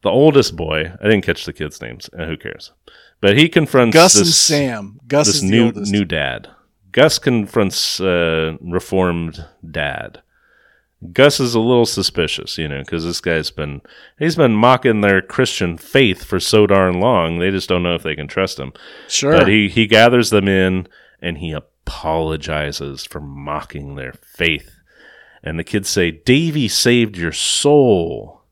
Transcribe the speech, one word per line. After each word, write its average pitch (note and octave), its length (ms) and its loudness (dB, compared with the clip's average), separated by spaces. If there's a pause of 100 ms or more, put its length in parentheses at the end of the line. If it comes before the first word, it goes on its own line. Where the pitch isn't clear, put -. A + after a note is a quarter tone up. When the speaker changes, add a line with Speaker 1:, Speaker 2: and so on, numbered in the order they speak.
Speaker 1:
the G#2 80 -2
oldest C#3 460 4
boy, D#2+ 440 -4
I - 40 -12
didn't G#2 200 4
catch - 200 -4
the - 80 -10
kids' D2+ 280 -12
names. - 380 -16
Uh, D#2+ 80 -8
who D#2+ 100 -8
cares? - 360 -16 (480)
But G2+ 180 4
he D#3+ 100 4
confronts C3 460 2
Speaker 2:
Gus F3+ 220 6
and F#3+ 100 4
Speaker 1:
this, D#3 120 2
Speaker 2:
Sam. A#2+ 680 -2
Gus F#3+ 220 2
Speaker 1:
this F#3+ 80 0
Speaker 2:
is C#3+ 60 -2
the F#2+ 80 0
Speaker 1:
new, A2+ 160 4
Speaker 2:
oldest. G2+ 260 -4
Speaker 1:
new G2+ 120 0
dad. D2 440 -6 (420)
Gus C#3+ 300 2
confronts, G#2+ 800 -2
uh, E2 600 0
reformed F2 840 -2 (240)
dad. D2+ 520 -8 (920)
Gus C#3+ 280 4
is A#2+ 140 -2
a A2+ 60 2
little A#2 260 4
suspicious, - 720 -4
you D#2+ 100 -6
know, C#2 160 -8
'cause E2 200 -6
this E2+ 160 -6
guy's D#2+ 300 -4
been, D2 300 -10 (380)
he's E3 180 -2
been C3+ 180 4
mocking A#2+ 460 4
their G2 220 4
Christian F2+ 560 -4
faith A#2+ 460 0
for F#2+ 140 -4
so G#2 280 2
darn F#2 340 2
long, F2 380 0
they F#2 120 0
just F#2+ 180 -6
don't F2 140 -2
know F2 120 -2
if E2+ 80 -6
they D#2 120 -6
can D2 140 -10
trust - 300 -4
him. C2+ 140 -12 (360)
Speaker 2:
Sure. C#3 240 -2
Speaker 1:
But D#3+ 160 4
he, G#2 200 2
he A2 180 0
gathers A#2 440 4
them G2+ 180 2
in, F#2 380 0 (340)
and E2+ 180 -10
he D#2+ 140 -10
apologizes D2+ 1500 -6
for - 140 -14
mocking C#2+ 720 -12
their C2 180 -14
faith. - 580 -4 (720)
And D#2+ 160 -8
the E2+ 60 -6
kids G2 240 -4
say, F2 240 0
"Davey C#3+ 560 0
saved A#2 480 0
your E2+ 160 -6
soul." G2 1200 0